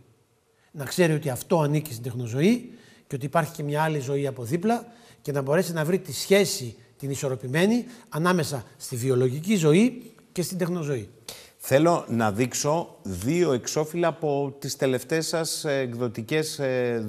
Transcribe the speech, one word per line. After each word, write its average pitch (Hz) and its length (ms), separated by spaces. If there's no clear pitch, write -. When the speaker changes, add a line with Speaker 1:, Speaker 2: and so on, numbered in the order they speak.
Speaker 1:
Να 143 140
ξέρει 165 280
ότι 151 160
αυτό 160 300
ανήκει 147 320
στην 117 120
τεχνοζωή 127 680
και 143 80
ότι 131 100
υπάρχει 156 260
και 156 120
μια 147 200
άλλη 156 160
ζωή 139 280
από 120 160
δίπλα 208 420
και 147 100
να 139 100
μπορέσει 165 320
να 156 120
βρει 180 140
τη - 140
σχέση, 175 600
την 139 120
ισορροπημένη, 143 760
ανάμεσα 156 540
στη - 180
βιολογική 131 600
ζωή 180 560
και 180 100
στην 185 160
τεχνοζωή. 156 520
Speaker 2:
Θέλω 156 500
να 113 240
δείξω 131 720
δύο 135 500
εξώφυλλα 156 540
από 143 520
τις - 160
τελευταίες 147 520
σας 160 380
εκδοτικές, 131 960
ε, 123 500